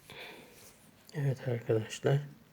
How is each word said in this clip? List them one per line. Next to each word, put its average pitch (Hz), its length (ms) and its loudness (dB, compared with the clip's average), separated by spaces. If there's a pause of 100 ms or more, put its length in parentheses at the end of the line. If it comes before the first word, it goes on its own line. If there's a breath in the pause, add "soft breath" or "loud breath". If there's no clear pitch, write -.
(1120 loud breath)
Evet 143 340 0
arkadaşlar. 120 720 2 (340 loud breath)